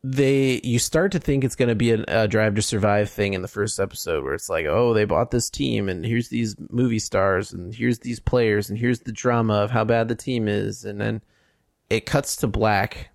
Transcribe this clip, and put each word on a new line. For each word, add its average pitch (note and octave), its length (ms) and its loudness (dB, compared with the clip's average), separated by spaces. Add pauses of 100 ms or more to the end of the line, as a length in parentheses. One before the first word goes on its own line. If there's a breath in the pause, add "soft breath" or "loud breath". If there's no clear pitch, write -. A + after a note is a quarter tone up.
they, C3+ 560 2
you A#2+ 140 2
start F#3 360 2
to E3+ 60 0
think C#3 240 0
it's C3 120 -2
gonna A#2+ 180 2
be A#2 160 2
a, A2 180 2
a A2 200 2
Drive G#2+ 280 2
to G#2+ 60 2
Survive G#2 480 2
thing G2+ 240 -2
in F#2 80 -4
the F#2+ 60 -8
first G#2 320 -4
episode E2 440 -4
where C#2 120 -2
it's - 140 -10
like, E2 180 -2
"Oh, A#2 260 2
they G#2 120 4
bought F#2 260 0
this A#2+ 180 0
team A2 400 -2
and F#2 160 -6
here's A#2 240 -2
these A#2 260 -4 (140)
movie A#2+ 300 0
stars G2 520 0
and F#2 220 -12
here's A#2 240 0
these A#2+ 220 -8
players G#2+ 500 2
and G#2 80 -4
here's A#2+ 220 0
the - 120 -10
drama A2+ 440 2
of G#2 160 2
how A2+ 120 2
bad A2+ 240 2
the A#2 60 -2
team A2+ 340 -2
is." G#2 380 -2
And G#2 160 -8
then A2 220 -4 (680)
it A2 160 0
cuts - 300 0
to - 120 -2
black G#2 680 0